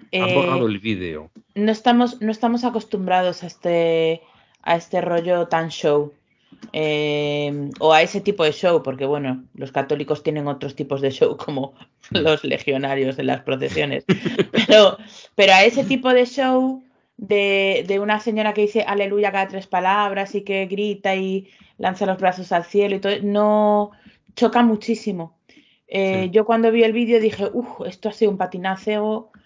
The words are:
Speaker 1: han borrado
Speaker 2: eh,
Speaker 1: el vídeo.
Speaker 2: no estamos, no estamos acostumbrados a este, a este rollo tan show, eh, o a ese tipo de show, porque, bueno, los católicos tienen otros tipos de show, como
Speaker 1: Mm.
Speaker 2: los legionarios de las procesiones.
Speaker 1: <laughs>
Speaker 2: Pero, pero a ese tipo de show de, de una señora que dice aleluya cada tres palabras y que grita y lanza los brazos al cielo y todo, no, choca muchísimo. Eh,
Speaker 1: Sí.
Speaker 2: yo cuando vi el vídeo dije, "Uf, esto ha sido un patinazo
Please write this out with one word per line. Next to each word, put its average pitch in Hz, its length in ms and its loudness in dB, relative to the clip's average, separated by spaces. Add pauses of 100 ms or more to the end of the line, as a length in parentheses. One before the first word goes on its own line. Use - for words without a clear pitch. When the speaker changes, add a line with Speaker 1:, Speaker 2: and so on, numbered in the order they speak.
(120)
Speaker 1:
han 185 220 0
borrado 175 340 2
Speaker 2:
eh, 107 40 -2
Speaker 1:
el 101 60 -4
vídeo. 90 520 -6 (240)
Speaker 2:
no 208 180 0
estamos, 240 500 0
no 214 80 -2
estamos 233 340 -2
acostumbrados 185 800 -2
a 180 60 -12
este, 165 760 0 (400)
a 170 140 0
este 180 240 -4
rollo 175 480 -2
tan 165 220 -2
show, 147 440 0 (580)
eh, 147 1000 -4 (100)
o 160 120 6
a 160 100 8
ese 180 180 -2
tipo 202 240 0
de 151 80 2
show, 170 300 2
porque, 135 220 -6
bueno, 135 400 -4 (100)
los - 180 -12
católicos 147 500 -4
tienen 151 240 -4
otros 143 300 -8
tipos 139 240 -6
de 135 100 0
show, - 260 2
como 135 380 -8 (380)
Speaker 1:
Mm. - 60 2
Speaker 2:
los 156 260 2
legionarios 135 720 -2
de 135 80 -6
las 131 180 -2
procesiones. 135 640 -4
Speaker 1:
<laughs> - 460 -2
Speaker 2:
Pero, 214 440 6 (380)
pero 196 200 6
a 190 100 8
ese 240 200 2
tipo 254 300 0
de 247 100 6
show 262 600 -2 (320)
de, 196 720 0
de 196 100 0
una 208 220 0
señora 214 340 -2
que 208 80 -2
dice 208 240 0
aleluya 202 460 -2
cada 190 160 -2
tres 190 180 -12
palabras 196 680 -2
y 196 60 -6
que 196 240 -4
grita 196 500 -4
y 190 320 -4 (300)
lanza 190 280 -4
los 190 120 -2
brazos 185 340 -2
al 170 120 0
cielo 202 320 0
y 196 40 -6
todo, 196 120 -2 (120)
no, 208 640 2 (460)
choca 247 260 4
muchísimo. 214 760 -2 (520)
Eh, 190 380 0
Speaker 1:
Sí. 180 40 -4
Speaker 2:
yo 214 140 4
cuando 226 260 2
vi 226 140 6
el 220 80 2
vídeo 233 280 2
dije, 208 320 0
"Uf, - 340 -6
esto 185 220 -6
ha 208 40 -8
sido 214 180 2
un 190 80 -2
patinazo 208 920 -4 (160)